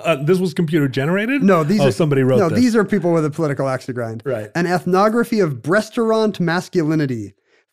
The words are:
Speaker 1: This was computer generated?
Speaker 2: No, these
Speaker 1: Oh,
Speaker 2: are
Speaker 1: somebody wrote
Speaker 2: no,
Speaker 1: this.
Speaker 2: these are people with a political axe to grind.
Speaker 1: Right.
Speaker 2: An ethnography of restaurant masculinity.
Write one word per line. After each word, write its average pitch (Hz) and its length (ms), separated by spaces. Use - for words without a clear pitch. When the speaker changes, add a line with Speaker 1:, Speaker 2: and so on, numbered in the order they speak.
Speaker 1:
This 180 140
was 185 160
computer 156 340
generated? 196 540
Speaker 2:
No, 180 200
these 190 180
Speaker 1:
Oh, 135 80
Speaker 2:
are - 40
Speaker 1:
somebody 147 300
wrote 127 160
Speaker 2:
no, 180 100
Speaker 1:
this. 165 100
Speaker 2:
these 247 160
are 214 120
people 175 260
with 165 140
a 147 40
political 143 380
axe 131 180
to 127 60
grind. 113 320
Speaker 1:
Right. 110 300
Speaker 2:
An 170 120
ethnography 208 760
of 135 280
restaurant 220 720
masculinity. 156 920